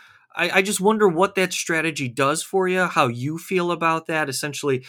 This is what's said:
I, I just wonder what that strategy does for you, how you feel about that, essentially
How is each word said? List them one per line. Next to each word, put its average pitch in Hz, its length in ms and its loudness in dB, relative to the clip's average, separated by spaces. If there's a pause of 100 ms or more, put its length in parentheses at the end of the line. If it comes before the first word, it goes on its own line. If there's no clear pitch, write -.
(360)
I, 165 200 -2
I 196 80 6
just 196 180 -2
wonder 214 280 4
what 185 260 2
that 185 180 0
strategy 156 560 -2
does 139 340 0
for 190 240 -2
you, 185 180 0
how 165 240 2
you 127 280 -4
feel 175 360 -2
about 165 340 -2
that, 156 220 -2
essentially 135 600 -4